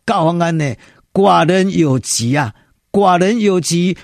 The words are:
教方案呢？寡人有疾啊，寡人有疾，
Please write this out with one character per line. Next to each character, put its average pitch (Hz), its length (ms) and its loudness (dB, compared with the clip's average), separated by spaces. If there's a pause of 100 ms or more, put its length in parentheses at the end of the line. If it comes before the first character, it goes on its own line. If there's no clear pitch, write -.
教 196 200 0
方 170 140 0
案 170 180 -2
呢？ 143 180 -4 (360)
寡 180 360 2
人 185 300 0
有 147 220 2
疾 117 380 -4
啊， 127 160 -4 (380)
寡 185 280 2
人 202 200 0
有 196 200 0
疾， 175 440 -2